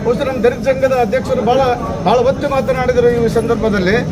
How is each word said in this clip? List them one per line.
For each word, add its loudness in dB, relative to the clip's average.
ಬಹುಶಃ 0
ನಮ್ಮ -4
ದಲಿತ 0
ಸಂಘದ 0
ಅಧ್ಯಕ್ಷರು -2
ಭಾಳ 4
ಭಾಳ 4
ಒತ್ತು -2
ಮಾತನಾಡಿದರು 2
ಈ 2
ಸಂದರ್ಭದಲ್ಲಿ. 0